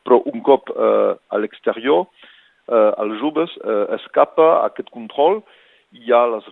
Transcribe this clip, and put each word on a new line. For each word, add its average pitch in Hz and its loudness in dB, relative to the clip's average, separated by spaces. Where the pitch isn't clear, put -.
però 120 4
un 120 -8
cop, 135 2
eh, 107 0
a 104 -4
l'exterior, 117 -4
eh, 107 4
els 107 -6
joves, 156 -4
eh, 104 -2
escapa 147 0
a 110 0
aquest - -14
control, 143 -2
hi 117 -6
ha 120 4
les 110 -6